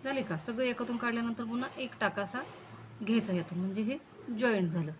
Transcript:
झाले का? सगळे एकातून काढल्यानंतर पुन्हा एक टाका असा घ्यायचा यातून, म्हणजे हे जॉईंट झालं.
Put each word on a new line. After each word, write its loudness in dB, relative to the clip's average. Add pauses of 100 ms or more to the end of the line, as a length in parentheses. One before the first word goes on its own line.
झाले 0
का? -2
सगळे 0
एकातून 0
काढल्यानंतर 0
पुन्हा -2
एक -6
टाका 2
असा -4 (600)
घ्यायचा 4
यातून, 0
म्हणजे 0
हे 0 (420)
जॉईंट 4
झालं. 0